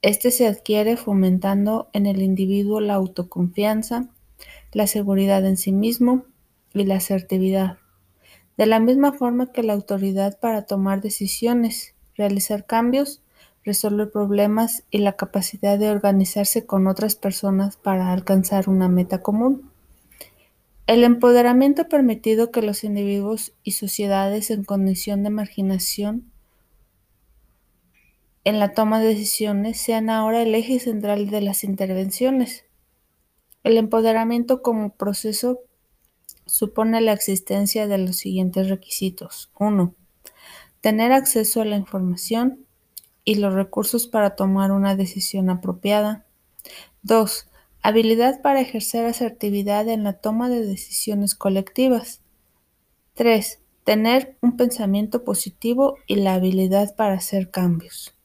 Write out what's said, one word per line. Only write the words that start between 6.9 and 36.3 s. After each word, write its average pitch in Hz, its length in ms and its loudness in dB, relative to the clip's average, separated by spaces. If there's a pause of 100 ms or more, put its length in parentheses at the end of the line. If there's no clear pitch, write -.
asertividad. 190 840 -2 (800)
De 214 80 4
la 220 140 4
misma 269 340 4
forma 254 380 -2
que 240 120 -2
la 220 100 0
autoridad 196 640 -2
para 220 260 -4
tomar 196 360 -2
decisiones, 226 920 -4 (200)
realizar 202 500 -2
cambios, 254 560 0 (420)
resolver 208 480 -2
problemas 208 760 0
y 202 100 -2
la 202 140 2
capacidad 202 640 -2
de 214 120 2
organizarse 202 760 0
con 190 220 2
otras 208 280 0
personas 196 640 -2
para 185 340 0
alcanzar 190 580 2
una 185 180 2
meta 180 340 2
común. 247 500 0 (1160)
El 226 160 6
empoderamiento 247 800 6
ha 330 60 -6
permitido 226 600 2
que 233 120 -2
los 208 240 -4
individuos 202 680 -4 (100)
y 202 80 -6
sociedades 196 800 -2
en 208 120 -2
condición 196 600 -2
de 208 60 -2
marginación 208 1000 -4 (2250)
en 214 140 0
la 202 140 0
toma 220 280 2
de 220 60 2
decisiones 208 720 -2
sean 220 280 -2
ahora 220 320 0
el 226 140 0
eje 233 240 0
central 208 500 -4
de 208 120 -2
las 202 240 -4
intervenciones. 196 1000 -2 (1000)
El 226 120 4
empoderamiento 226 840 0
como 220 340 -4
proceso 214 640 -4 (880)